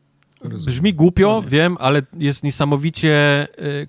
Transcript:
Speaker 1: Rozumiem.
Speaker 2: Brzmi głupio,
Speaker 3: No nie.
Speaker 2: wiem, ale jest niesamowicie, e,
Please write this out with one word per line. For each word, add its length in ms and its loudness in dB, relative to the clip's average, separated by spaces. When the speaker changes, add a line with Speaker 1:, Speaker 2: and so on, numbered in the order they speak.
Speaker 1:
Rozumiem. 260 -10
Speaker 2:
Brzmi 280 0
głupio, 340 4
Speaker 3:
No 140 0
nie. 60 -10
Speaker 2:
wiem, 320 2
ale 220 2
jest 240 -2
niesamowicie, 680 -2
e, 300 -8